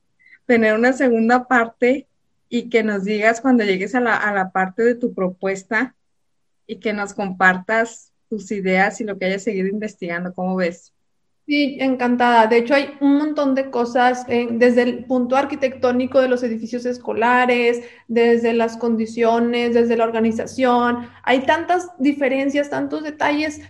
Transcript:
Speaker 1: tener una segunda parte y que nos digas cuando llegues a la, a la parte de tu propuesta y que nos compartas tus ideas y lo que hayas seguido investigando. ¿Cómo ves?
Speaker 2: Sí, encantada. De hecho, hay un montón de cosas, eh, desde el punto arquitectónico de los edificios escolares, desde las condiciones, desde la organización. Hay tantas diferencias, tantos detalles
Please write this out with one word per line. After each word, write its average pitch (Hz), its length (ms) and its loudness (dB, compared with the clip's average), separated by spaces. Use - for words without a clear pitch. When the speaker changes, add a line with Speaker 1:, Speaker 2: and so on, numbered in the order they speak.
Speaker 1:
tener 220 280 4
una 247 180 4
segunda 247 540 2
parte 247 600 0
y 240 200 -4
que 226 140 2
nos 202 200 -2
digas 214 380 0
cuando 247 220 2
llegues 190 320 -2
a 247 60 0
la, 226 160 0
a 208 160 -2
la 190 180 -2
parte 185 320 -2
de 240 120 2
tu 240 180 -4
propuesta 190 840 -4
y 214 120 -12
que 214 140 -4
nos 202 200 -6
compartas 190 1000 -2
tus 202 220 -8
ideas 190 500 0
y 220 40 -6
lo 202 140 -8
que 185 60 -4
hayas 190 180 -4
seguido 190 260 -2
investigando. 180 640 -8
¿Cómo 185 240 -4
ves? 175 360 -6
Speaker 2:
Sí, 285 340 0
encantada. 247 680 2
De 233 100 4
hecho, 240 180 2
hay 277 240 -2
un 277 180 4
montón 294 380 0
de 269 160 -2
cosas, 247 560 0
eh, 240 240 -2
desde 240 300 4
el 240 240 -2
punto 254 320 0
arquitectónico 262 840 0
de 262 80 4
los 247 160 0
edificios 240 420 -6
escolares, 240 1000 0
desde 233 440 4
las 233 220 0
condiciones, 233 960 0
desde 233 220 2
la 226 80 2
organización. 240 1040 0
Hay 262 220 2
tantas 339 420 0
diferencias, 285 680 0
tantos 285 340 -6
detalles 302 680 -4